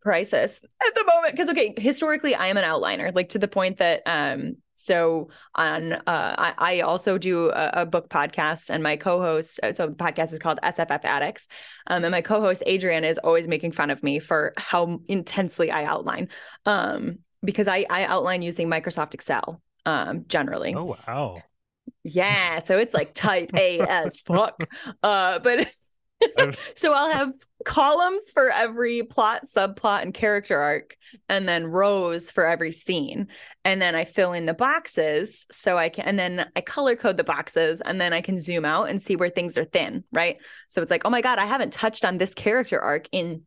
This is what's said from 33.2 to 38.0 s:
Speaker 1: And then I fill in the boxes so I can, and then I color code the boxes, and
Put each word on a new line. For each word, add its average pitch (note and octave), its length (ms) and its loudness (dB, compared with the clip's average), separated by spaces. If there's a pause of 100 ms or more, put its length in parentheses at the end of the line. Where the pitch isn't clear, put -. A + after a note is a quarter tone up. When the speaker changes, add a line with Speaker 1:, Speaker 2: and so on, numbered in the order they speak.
Speaker 1:
And F#3+ 160 2
then F3 140 2
I D#3+ 100 0
fill F3+ 280 0
in E3+ 120 -4
the D#3+ 100 0
boxes G3+ 1000 0
so F3+ 260 0
I E3 120 2
can, - 160 -6
and G3 120 0
then F3+ 380 -4
I - 40 -2
color C4 360 0
code G3 220 0
the E3 60 2
boxes, D#3+ 600 0
and F#3 160 -2